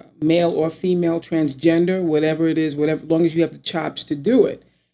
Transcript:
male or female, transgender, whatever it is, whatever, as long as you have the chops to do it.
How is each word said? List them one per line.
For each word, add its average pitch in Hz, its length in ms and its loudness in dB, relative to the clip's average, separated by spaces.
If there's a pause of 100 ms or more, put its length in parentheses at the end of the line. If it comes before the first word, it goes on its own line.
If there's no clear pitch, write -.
(200)
male 165 300 2
or 160 220 0
female, 175 480 0
transgender, 165 800 0
whatever 156 460 0
it 156 100 -2
is, 156 180 -2
whatever, 151 280 -2
as 151 60 -6
long 165 160 2
as 160 100 -2
you 170 80 2
have 151 80 -2
the - 80 -20
chops 156 460 -6
to 151 100 -4
do 202 300 2
it. - 180 -6 (300)